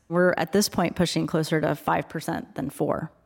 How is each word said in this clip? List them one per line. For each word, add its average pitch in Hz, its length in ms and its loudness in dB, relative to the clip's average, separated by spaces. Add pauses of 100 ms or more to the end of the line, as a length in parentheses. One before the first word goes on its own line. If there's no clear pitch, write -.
We're, 175 280 4
at - 140 0
this 202 180 4
point, - 260 0
pushing 165 300 0
closer 160 340 0
to 151 140 0
five 160 340 -2
percent - 460 -8
than - 160 -6
four. - 420 -4 (140)